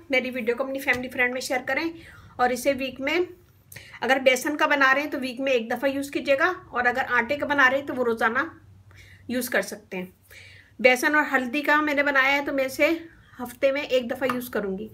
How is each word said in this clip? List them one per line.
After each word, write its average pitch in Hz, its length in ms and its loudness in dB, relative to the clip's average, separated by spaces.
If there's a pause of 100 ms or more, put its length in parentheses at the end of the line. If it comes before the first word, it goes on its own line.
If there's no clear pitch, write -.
(120)
मेरी 254 180 0
वीडियो 240 260 -2
को 262 80 -4
अपनी 269 160 -6
family 254 300 -2
फ्रेंड 247 240 0
में 262 80 -6
share 254 220 -4
करें। 320 300 -4 (460)
और 247 120 2
इसे 254 220 0
week 262 280 -6
में, 330 260 0 (720)
अगर 262 200 2
बेसन 262 340 2
का 302 120 2
बना 277 240 4
रहे 277 120 2
हैं 294 80 -6
तो 302 80 -4
week 254 200 -6
में 269 120 0
एक 233 180 0
दफ़ा 247 180 -2
यूज़ 277 240 -2
कीजिएगा 285 380 2 (220)
और 247 160 0
अगर 247 260 0
आटे 240 240 2
का 285 80 -4
बना 277 220 4
रहे 269 120 2
हैं 277 80 -6
तो 302 60 -6
वो 254 100 -2
रोज़ाना 233 460 0 (800)
यूज़ 247 220 -4
कर 208 120 2
सकते - 340 -12
हैं। 180 160 -10 (680)
बेसन 254 360 4
और 302 100 4
हल्दी 262 360 -2
का 294 200 4
मैंने 285 220 0
बनाया 277 320 2
है 285 100 -2
तो 294 80 -4
मैं 269 120 0
इसे 294 240 2 (500)
हफ्ते 254 320 0
में 277 100 -2
एक 247 260 0
दफ़ा 262 200 -4
यूज़ 247 240 -4
करूँगी। 202 420 -6